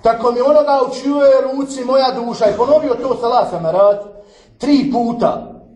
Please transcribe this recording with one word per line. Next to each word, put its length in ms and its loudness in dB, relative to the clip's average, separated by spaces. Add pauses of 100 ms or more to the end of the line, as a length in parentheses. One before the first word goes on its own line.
"Tako 280 0
mi 100 -2
onoga 460 2
u 80 -10
čijoj 340 0
je 120 4
ruci 440 -6
moja 260 2
duša." 380 -2
I 80 -2
ponovio 360 2
to 280 -4
salasa 380 -2
marat, 420 2 (560)
tri 340 0
puta. 720 -4 (140)